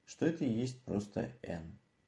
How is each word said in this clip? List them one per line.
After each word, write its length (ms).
что 220
это 180
и 60
есть 320
просто 480
N. 360